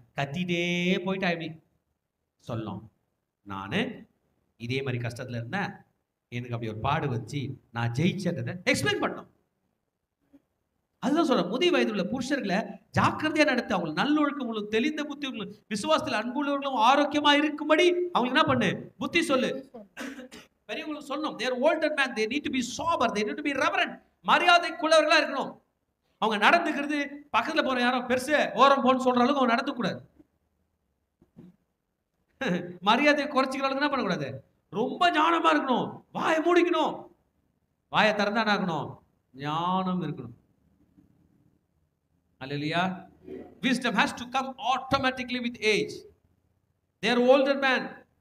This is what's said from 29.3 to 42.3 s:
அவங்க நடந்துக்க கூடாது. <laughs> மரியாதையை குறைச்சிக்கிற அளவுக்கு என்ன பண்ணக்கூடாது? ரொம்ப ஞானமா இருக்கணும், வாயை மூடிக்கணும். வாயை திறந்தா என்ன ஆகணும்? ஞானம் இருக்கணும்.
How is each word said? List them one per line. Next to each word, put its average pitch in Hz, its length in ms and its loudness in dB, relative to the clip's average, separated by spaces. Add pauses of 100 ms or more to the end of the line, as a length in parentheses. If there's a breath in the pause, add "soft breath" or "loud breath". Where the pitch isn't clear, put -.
அவங்க 233 120 4
நடந்துக்க 269 220 0
கூடாது. 190 260 -4 (2500)
<laughs> 180 400 -4
மரியாதையை 277 520 4
குறைச்சிக்கிற 269 320 0
அளவுக்கு 269 180 -2
என்ன 294 80 2
பண்ணக்கூடாது? 185 400 -2 (400)
ரொம்ப 254 420 0
ஞானமா 330 440 4
இருக்கணும், 247 340 0 (220)
வாயை 320 300 0
மூடிக்கணும். 330 520 2 (960)
வாயை 202 240 2
திறந்தா 208 300 0
என்ன 214 120 2
ஆகணும்? 165 320 -2 (460)
ஞானம் 175 680 -2
இருக்கணும். 131 360 -8 (2000)